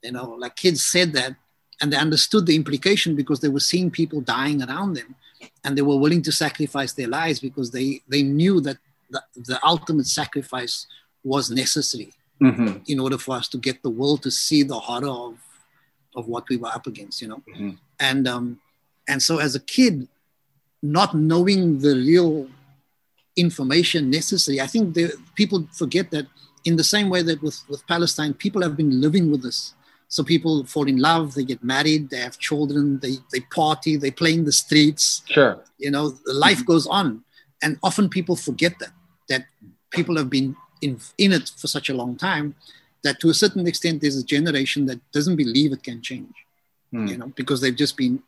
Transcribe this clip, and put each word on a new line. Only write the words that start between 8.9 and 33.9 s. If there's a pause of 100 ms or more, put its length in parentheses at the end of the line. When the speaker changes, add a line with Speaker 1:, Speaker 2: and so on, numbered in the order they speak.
Speaker 1:
the, (140)
the
ultimate
sacrifice (360)
was
necessary (260)
Speaker 2:
Mm-hmm. (100)
Speaker 1:
in
order
for
us
to
get
the
world
to
see
the
horror
of, (760)
of
what
we
were
up
against,
you
know?
Speaker 2:
Mm-hmm. (280)
Speaker 1:
And,
um, (480)
and
so
as
a
kid, (720)
not
knowing
the
real (880)
information
necessary,
I
think
the, (220)
people
forget
that (400)
in
the
same
way
that
with,
with
Palestine,
people
have
been
living
with
this. (340)
So
people
fall
in
love,
they
get
married,
they
have
children,
they, (140)
they
party,